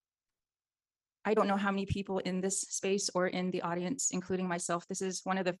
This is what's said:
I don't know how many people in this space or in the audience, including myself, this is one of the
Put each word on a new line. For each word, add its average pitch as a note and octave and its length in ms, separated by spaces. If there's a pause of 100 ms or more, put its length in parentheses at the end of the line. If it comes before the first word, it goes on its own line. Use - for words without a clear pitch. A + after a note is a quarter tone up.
(1200)
I G#3+ 100
don't G3+ 140
know G3+ 80
how G3+ 160
many G3 140
people G3 340
in F#3 200
this F#3+ 200
space G3+ 540
or F3+ 120
in F#3 240
the F3+ 120
audience, F3 500
including F#3 340
myself, F3 400
this F#3+ 160
is F#3 220
one F#3+ 140
of F#3 60
the F3+ 160